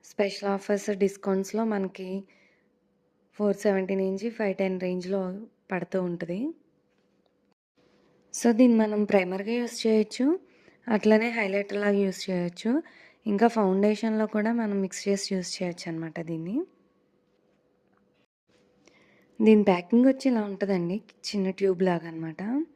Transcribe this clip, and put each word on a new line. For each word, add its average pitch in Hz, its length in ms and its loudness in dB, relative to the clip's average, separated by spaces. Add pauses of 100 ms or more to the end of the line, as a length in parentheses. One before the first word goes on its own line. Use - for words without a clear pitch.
స్పెషల్ 202 440 -2
ఆఫర్స్, 196 480 -2
డిస్కౌంట్స్‌లో 196 680 -2
మనకి 190 440 -4 (1300)
ఫోర్ 202 180 0
సెవెంటీ 196 400 0
నుంచి 190 340 -2
ఫైవ్ 214 240 -2
టెన్ 190 240 -2
రేంజ్‌లో 185 420 -4 (460)
పడుతూ 180 360 -4
ఉంటుంది. 175 360 -6 (2000)
So, - 180 -2
దీన్ని 233 240 6
మనం 214 280 2
ప్రైమర్‌గా 196 500 0
యూజ్ 240 240 -4
చేయొచ్చు, 220 480 2 (600)
అట్లనే 214 440 4
హైలైటర్ 202 500 -2
లాగా 202 180 2
యూజ్ 190 240 0
చేయొచ్చు, 175 480 -4 (560)
ఇంకా 214 220 4
ఫౌండేషన్‌లో 214 800 2
కూడా 214 260 -2
మనం 214 260 -2
మిక్స్ 190 240 -6
చేసి 196 260 -2
యూజ్ 180 220 -4
చేయొచ్చు 175 360 -6
అనమాట 160 340 -8
దీన్ని. 165 340 -6 (2750)
దీని 214 240 8
ప్యాకింగ్ 202 440 4
వచ్చి 262 200 0
ఇలా 226 160 2
ఉంటుందండి, 190 540 -2 (260)
చిన్న 196 280 -2
ట్యూబ్ 190 300 0
లాగా 170 260 0
అనమాట. 160 320 -8 (360)